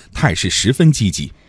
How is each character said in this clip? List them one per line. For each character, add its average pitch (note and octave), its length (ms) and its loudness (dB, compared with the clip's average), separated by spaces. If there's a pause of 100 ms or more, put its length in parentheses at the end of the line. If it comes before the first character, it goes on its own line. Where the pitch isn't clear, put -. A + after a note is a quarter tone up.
(140)
态 G#2+ 220 0
势 F2+ 160 -4
十 - 200 0
分 D#3 200 4
积 A2+ 180 0
极。 D2 220 -6 (180)